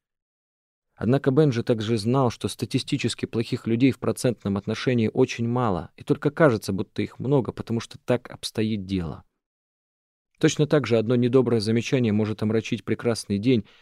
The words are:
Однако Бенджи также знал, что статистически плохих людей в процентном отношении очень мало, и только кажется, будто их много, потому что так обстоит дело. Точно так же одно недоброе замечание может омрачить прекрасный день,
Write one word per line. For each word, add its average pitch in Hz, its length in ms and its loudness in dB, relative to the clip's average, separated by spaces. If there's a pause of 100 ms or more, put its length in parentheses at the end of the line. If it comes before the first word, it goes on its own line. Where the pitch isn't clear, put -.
(920)
Однако 131 380 0
Бенджи 131 320 2
также 113 340 0
знал, 120 340 2
что - 180 -6
статистически - 760 -4
плохих - 400 -6
людей 117 260 4
в - 80 -10
процентном 113 580 -2
отношении 113 560 0
очень 120 340 0
мало, 117 480 -2
и - 80 -20
только 147 260 0
кажется, 120 440 2
будто - 280 -6
их - 180 -8
много, 117 340 0
потому 113 260 -6
что - 200 -12
так - 300 -2
обстоит 110 560 -6
дело. 90 380 -4 (1120)
Точно 151 300 2
так 147 180 2
же 113 120 2
одно 113 180 2
недоброе 120 460 2
замечание 113 500 0
может 107 320 0
омрачить 110 400 -2
прекрасный 107 560 -2
день, 117 260 2 (160)